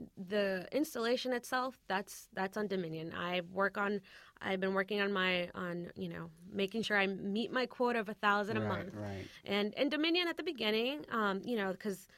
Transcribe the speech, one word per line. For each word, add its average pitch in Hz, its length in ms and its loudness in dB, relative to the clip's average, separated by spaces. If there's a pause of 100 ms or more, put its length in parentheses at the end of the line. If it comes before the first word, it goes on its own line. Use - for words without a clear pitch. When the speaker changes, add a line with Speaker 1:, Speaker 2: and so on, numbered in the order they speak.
(300)
Speaker 1:
the 196 420 0
installation 247 600 0
itself, 254 440 -2 (100)
that's, - 460 -4
that's 190 240 -2
on 214 100 0
Dominion. 165 500 -2
I 180 240 0 (120)
work 196 240 2
on, 202 240 0 (400)
I've 190 180 0
been 190 140 2
working 196 280 2
on 202 120 2
my, 185 420 2
on, 175 400 -4
you 185 140 -6
know, 165 200 -8 (220)
making 196 320 0
sure 208 140 2
I 196 100 8
meet 202 440 -2
my 254 140 2
quota 240 340 0
of 202 100 -2
a 214 40 -6
thousand 208 440 2
a - 20 2
Speaker 2:
Right, 107 100 0
Speaker 1:
month. 98 260 -2
Speaker 2:
right. 98 300 -6 (200)
Speaker 1:
And, - 320 2
and 277 120 2
Dominion 330 380 2
at 330 100 -2
the 320 60 -6
beginning, 240 680 0
um, 202 340 2
you 240 100 0
know, 190 240 0
'cause 196 280 -4 (100)